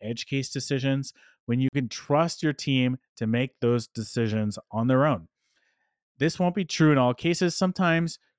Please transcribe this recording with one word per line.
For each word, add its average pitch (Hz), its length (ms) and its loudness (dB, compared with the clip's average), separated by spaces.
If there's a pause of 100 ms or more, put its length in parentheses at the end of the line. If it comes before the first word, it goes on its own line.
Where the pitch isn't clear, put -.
edge 113 260 -8
case 135 240 -4
decisions 135 640 -4 (320)
when 120 120 0
you 131 160 2
can 135 140 -2
trust 156 540 -2
your 151 100 2
team 127 460 0 (180)
to 117 100 -4
make 120 340 -2
those 120 280 0
decisions 107 720 -4 (120)
on 113 160 -2
their 131 200 4
own. 95 200 -2 (920)
This 160 200 0
won't 175 160 0
be 196 120 -2
true 156 260 4
in 139 60 6
all 123 160 4
cases. 170 420 0
Sometimes 170 600 0 (200)